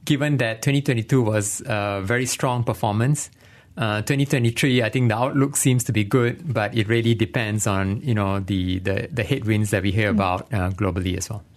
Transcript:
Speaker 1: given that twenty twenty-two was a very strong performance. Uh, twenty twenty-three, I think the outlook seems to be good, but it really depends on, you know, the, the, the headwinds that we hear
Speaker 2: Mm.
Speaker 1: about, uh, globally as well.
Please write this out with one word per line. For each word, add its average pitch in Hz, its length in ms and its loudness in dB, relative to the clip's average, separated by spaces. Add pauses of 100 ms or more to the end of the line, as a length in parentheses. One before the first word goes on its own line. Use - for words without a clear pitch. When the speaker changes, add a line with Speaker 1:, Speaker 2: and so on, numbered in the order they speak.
Speaker 1:
given 147 320 2
that 117 240 0
twenty 143 220 2
twenty-two 127 400 2
was 107 420 0
a 101 400 -2
very 120 220 0
strong 123 380 -2
performance. 113 680 0 (480)
Uh, 107 240 0
twenty 139 240 0
twenty-three, 127 560 2
I 110 80 0
think 123 180 2
the 110 80 2
outlook 139 400 0
seems 127 280 2
to - 80 -4
be 107 120 2
good, 120 480 0
but 104 240 0
it 107 100 0
really 117 280 2
depends 110 520 -2
on, 98 360 0
you 131 120 0
know, 98 260 0
the, 92 400 -2
the, 98 300 -4
the 117 120 -4
headwinds 107 480 0
that 101 120 0
we 98 100 0
hear 104 180 2
Speaker 2:
Mm. 104 60 2
Speaker 1:
about, 95 360 0
uh, 95 180 -2
globally 92 460 -2
as - 140 -8
well. 107 120 -10 (140)